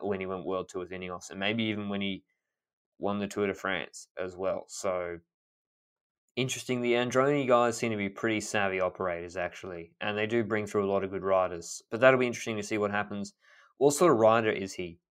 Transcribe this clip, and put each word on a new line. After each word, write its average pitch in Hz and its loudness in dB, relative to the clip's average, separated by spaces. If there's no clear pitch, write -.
when 98 -2
he 95 -4
went 92 -6
World 92 -4
Tour 92 -8
with 87 -10
Ineos, 90 -10
and 95 -10
maybe 107 0
even 104 -2
when 101 -4
he 98 -4
won 101 -2
the 101 -2
Tour 104 -2
de 95 -2
France - -6
as 92 -8
well. 92 -4
So, 90 -6
interesting. 127 -2
The 120 2
Androni 131 2
guys 120 4
seem 117 -2
to 107 -2
be 101 -2
pretty 107 0
savvy 98 0
operators, 87 -2
actually, 87 -8
and 104 -2
they 107 0
do 117 2
bring 104 -2
through 101 0
a 98 0
lot 98 2
of 95 -6
good 95 -6
riders. 92 0
But 110 -2
that'll 131 8
be 127 2
interesting 117 -4
to 104 -6
see 107 -2
what 101 2
happens. 101 -4
What 143 6
sort 170 6
of 117 4
rider 110 6
is 95 -4
he? 85 -10